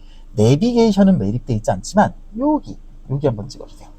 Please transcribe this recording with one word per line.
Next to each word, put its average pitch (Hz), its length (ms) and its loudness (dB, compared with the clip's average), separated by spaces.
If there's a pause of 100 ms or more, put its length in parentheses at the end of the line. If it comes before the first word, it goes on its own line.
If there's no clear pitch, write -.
(360)
내비게이션은 196 840 4
매립돼 113 360 -4
있지 107 160 -4
않지만 175 440 0 (240)
여기, 294 400 -4 (320)
여기 143 160 -2
한번 104 220 -4
찍어주세요. - 400 -20 (100)